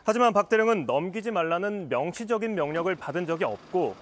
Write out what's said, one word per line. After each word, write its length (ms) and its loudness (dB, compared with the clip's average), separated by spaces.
하지만 280 4
박 160 2
대령은 380 4
넘기지 440 -2
말라는 580 -2
명시적인 680 -2
명령을 420 0
받은 300 -4
적이 180 -2
없고 580 -2